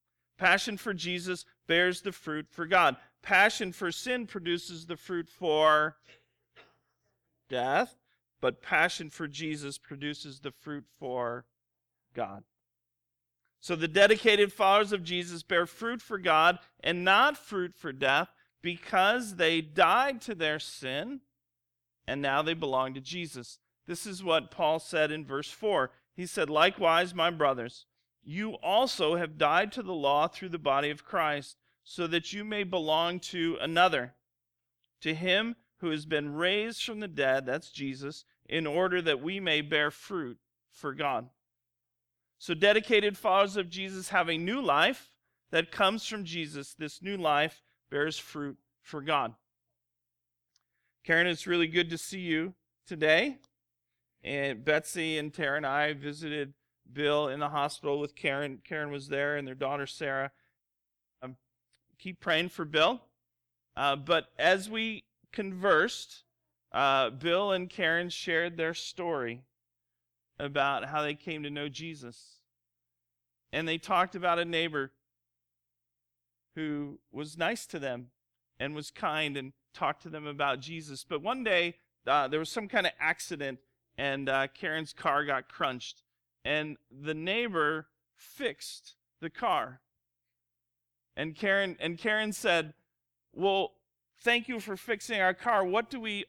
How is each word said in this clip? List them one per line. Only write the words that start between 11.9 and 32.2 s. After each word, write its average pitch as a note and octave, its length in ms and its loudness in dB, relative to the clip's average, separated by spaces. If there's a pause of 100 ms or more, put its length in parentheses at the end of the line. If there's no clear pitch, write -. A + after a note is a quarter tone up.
God. G2+ 300 -6 (1160)
So - 140 -4
the E3 140 -2
dedicated G3+ 640 6
followers G3+ 400 4
of F#3+ 100 -2
Jesus F3 400 -6
bear F3 240 2
fruit A#3 340 -6
for G#3 180 -8
God F3 400 6 (220)
and F3 240 -2
not A#3 320 6
fruit F3+ 380 -6
for D#3 180 -10
death C3+ 400 2 (300)
because G3 720 0
they E3 240 4
died F#3+ 600 4
to A3+ 120 -10
their D#3 240 -2
sin D3+ 640 -8 (840)
and C#3 160 -4
now C#3 180 2
they D#3+ 140 0
belong C3 400 -2
to C3+ 60 -10
Jesus. C#3 580 -10 (280)
This E3+ 200 -8
is F#3+ 160 -10
what D#3+ 280 2
Paul D#3+ 280 2
said D#3 320 2
in D#3 160 -6
verse C#3 240 -6
four. F3 400 0 (240)
He F3+ 120 -8
said, E3 220 -2
"Likewise, F3 640 4
my E3+ 160 2
brothers, C3+ 560 0 (360)
you G3+ 320 -6
also G3 640 2
have D#3 220 -4
died E3 340 4
to B3+ 100 -8
the F#3 120 -6
law D3 340 4
through F#3 220 -10
the E3+ 80 -6
body D3 320 2
of D3 140 -10
Christ, D3+ 520 -2 (280)
so F3 220 -4
that E3 260 -2